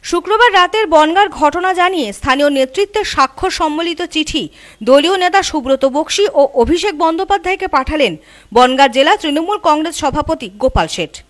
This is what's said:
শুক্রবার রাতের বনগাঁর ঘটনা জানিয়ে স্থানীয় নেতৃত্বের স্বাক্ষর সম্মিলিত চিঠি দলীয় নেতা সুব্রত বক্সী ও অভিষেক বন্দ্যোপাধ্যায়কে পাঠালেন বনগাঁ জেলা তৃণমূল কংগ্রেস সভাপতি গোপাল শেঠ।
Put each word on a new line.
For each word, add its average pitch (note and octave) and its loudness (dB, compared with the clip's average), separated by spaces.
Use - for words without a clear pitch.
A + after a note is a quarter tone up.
শুক্রবার G4 0
রাতের F#4+ 2
বনগাঁর E4 4
ঘটনা F4 0
জানিয়ে F4 -2
স্থানীয় C#4+ 0
নেতৃত্বের F#4 -2
স্বাক্ষর D#4 -2
সম্মিলিত E4 -4
চিঠি D#4 -4
দলীয় D4 4
নেতা F4+ 2
সুব্রত C4+ -2
বক্সী D#4 0
ও C#4+ 4
অভিষেক D#4 0
বন্দ্যোপাধ্যায়কে F#4 -2
পাঠালেন C4+ 0
বনগাঁ B3+ 4
জেলা C4+ 2
তৃণমূল E4 -4
কংগ্রেস D#4 0
সভাপতি D4 -4
গোপাল G#3 -2
শেঠ। - -10